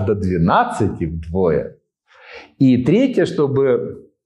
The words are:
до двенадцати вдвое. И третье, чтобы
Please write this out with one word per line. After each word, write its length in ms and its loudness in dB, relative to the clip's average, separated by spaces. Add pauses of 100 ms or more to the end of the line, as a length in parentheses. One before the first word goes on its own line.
до 80 0
двенадцати 920 0
вдвое. 720 -2 (800)
И 260 4
третье, 400 2
чтобы 840 -2 (140)